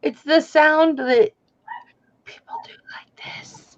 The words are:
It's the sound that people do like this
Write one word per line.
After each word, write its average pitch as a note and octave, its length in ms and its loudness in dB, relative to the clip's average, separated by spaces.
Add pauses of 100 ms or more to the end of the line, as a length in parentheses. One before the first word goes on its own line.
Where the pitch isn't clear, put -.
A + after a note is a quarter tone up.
It's - 220 -8
the D#4+ 180 2
sound D#4 580 2
that B3 320 0 (920)
people - 300 -20 (100)
do - 60 -20
like C6+ 440 -20 (260)
this - 360 -20